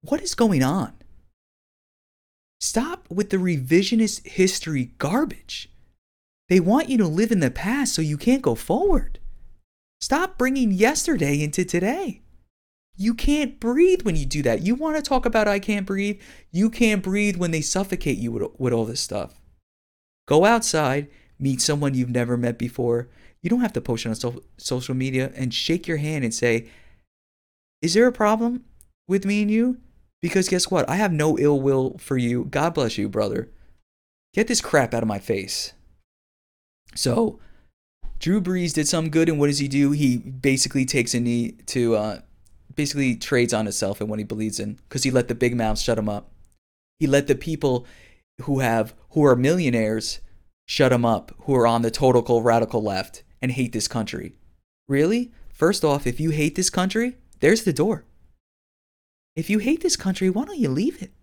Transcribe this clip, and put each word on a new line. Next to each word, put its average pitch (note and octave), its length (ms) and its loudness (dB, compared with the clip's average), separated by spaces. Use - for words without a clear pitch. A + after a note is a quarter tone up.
What - 200 -4
is - 140 -8
going F#3 280 2
on? C3+ 300 -2
Stop D#4+ 500 -4
with G3+ 220 -4
the F#3+ 60 0
revisionist F#3 880 0
history D#3+ 720 -2
garbage. - 680 -4
They F#3 120 4
want A3+ 300 2
you C4 100 2
to F#3+ 80 2
live G3 240 0
in G3 80 2
the C#3 100 2
past A3+ 460 -2
so D#3+ 80 -2
you D3+ 140 -2
can't C4 260 2
go A#2+ 100 2
forward. D4 640 0
Stop F4+ 380 -2
bringing B3+ 340 2
yesterday F#3 720 2
into D3+ 240 -2
today. A3+ 560 -2
You A3 180 0
can't C#4 440 0
breathe E4 440 2
when F#3+ 120 0
you D3 120 0
do D3 160 -4
that. A2+ 180 2
You G3+ 140 0
wanna D4+ 260 -2
talk C4 240 0
about A3 220 2
"I G3+ 100 2
can't G3 300 -2
breathe"? G3+ 340 -4
You G3 180 2
can't A3 320 2
breathe G3+ 360 0
when F3 120 0
they D#3+ 120 0
suffocate F#3 580 -2
you A#2 120 -4
with, - 280 -4
with B2 140 0
all A2+ 120 0
this A#2 160 -6
stuff. - 400 -8
Go D#3 180 6
outside, D3+ 640 2
meet C3+ 220 -2
someone C#3+ 340 0
you've B2 160 0
never A#2+ 260 0
met A#2+ 220 -2
before. A#2+ 500 -2
You F3 80 -4
don't A#3+ 120 2
have - 120 0
to - 80 -2
post A#2 240 -4
it A#2 40 -4
on A2 60 -2
so-, A#2+ 280 -8
social B2+ 360 -6
media C3 420 -2
and B2+ 160 -4
shake - 360 -4
your E3 100 -2
hand D3+ 260 -4
and A2+ 100 -2
say, A#2 360 0
"Is E3+ 140 0
there A#3 120 6
a B3 40 4
problem A#3 540 0
with G3 180 0
me G#3 160 0
and G#3 80 0
you?" A#3+ 280 2
Because F#3 280 0
guess F3+ 200 0
what? F3 180 0
I E3 100 0
have G3+ 140 2
no D3+ 280 0
ill D3 200 4
will C3+ 380 0
for - 180 -4
you. B2 300 0
God D3+ 300 -2
bless B2+ 200 0
you, G#2 140 -2
brother. G#2 400 -4
Get A3 120 2
this A#3 140 0
crap C3+ 320 0
out A#2 80 0
of A2 60 -2
my G#2 100 -2
face. - 560 -6
So, - 460 -2
Drew G3 200 0
Brees F3+ 320 -2
did D3+ 160 -2
something D#3+ 220 0
good, D#3+ 200 2
and D#3 100 0
what C#3+ 80 4
does C#3+ 100 0
he C#3 100 -2
do? C#3 260 2
He C3+ 240 2
basically C3 680 0
takes B2+ 300 -2
a A#2+ 40 0
knee A#2+ 340 -2
to, A#2 300 0
uh, G#2 260 -4
basically C#3 400 0
trades B2 360 0
on A2 140 0
himself G2+ 340 -4
and G#2+ 120 -4
what G#2+ 80 -4
he G#2 40 -6
believes G#2+ 360 -6
in, G#2 180 -8
'cause C3 120 -6
he C3 80 0
let B2+ 180 2
the B2 60 -4
big B2 220 0
mouths A2 260 0
shut A2+ 160 0
him G#2+ 100 -4
up. G#2 240 -8
He D#3 80 0
let C#3+ 180 4
the D3 80 2
people C#3 540 -2
who C#3 180 -2
have, A2+ 340 0
who D3+ 120 4
are B2+ 100 8
millionaires A#2+ 840 0
shut C3 260 4
him A#2+ 100 2
up, A2+ 300 0
who C3+ 100 2
are A#2+ 100 6
on A#2 160 4
the A#2 80 0
total B2 540 2
radical A#2 400 2
left G2 400 -6
and B2+ 120 -2
hate B2+ 180 -2
this A2 160 -4
country. - 480 -6
Really? F3+ 440 2
First F3 320 0
off, C#3+ 220 0
if - 140 -2
you D#3+ 100 0
hate D#3 240 0
this F#3 160 0
country, A3 480 -2
there's G#3+ 240 4
the E3+ 100 2
door. F#3+ 320 0
If D#3+ 160 -6
you G#3+ 100 2
hate C#4 200 0
this - 160 -2
country, F#3 340 0
why G3+ 140 -2
don't F4 160 -10
you G#3+ 80 2
leave D#3 340 -2
it? - 100 -14